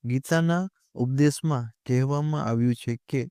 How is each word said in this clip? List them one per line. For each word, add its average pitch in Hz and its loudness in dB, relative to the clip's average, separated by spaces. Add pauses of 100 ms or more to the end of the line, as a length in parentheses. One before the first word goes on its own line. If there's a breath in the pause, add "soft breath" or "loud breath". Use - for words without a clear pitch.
ગીતાના 165 0 (260)
ઉપદેશમાં 135 0 (160)
કહેવામાં 143 0
આવ્યું 117 2
છે 117 -6 (120)
કે 131 -2